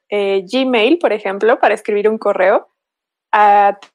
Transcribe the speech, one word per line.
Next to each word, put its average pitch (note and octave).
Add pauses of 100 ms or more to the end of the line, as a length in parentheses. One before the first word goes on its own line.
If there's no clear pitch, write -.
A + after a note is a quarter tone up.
eh, G3
Gmail, B3+
por C4+
ejemplo, G#3
para G#3+
escribir G#3
un A3
correo, G3+ (640)
ah, G3+ (180)